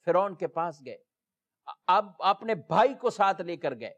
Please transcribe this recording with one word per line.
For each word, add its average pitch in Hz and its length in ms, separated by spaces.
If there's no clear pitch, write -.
فرعون 185 300
کے 160 120
پاس 160 380
گئے، 117 120
اب 208 180
اپنے 208 360
بھائی 214 380
کو 247 160
ساتھ 196 320
لے 170 160
کر 135 220
گئے۔ 110 180